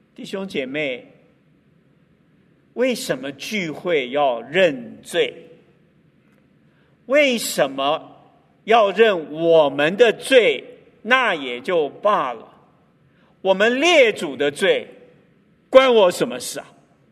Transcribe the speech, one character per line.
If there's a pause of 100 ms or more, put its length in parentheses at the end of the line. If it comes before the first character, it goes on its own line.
(140)
弟
兄
姐
妹， (1700)
为
什
么
聚
会
要
认
罪？ (1600)
为
什
么 (480)
要
认
我
们
的
罪？ (380)
那
也
就
罢
了， (880)
我
们
列
祖
的
罪， (840)
关
我
什
么
事
啊？ (400)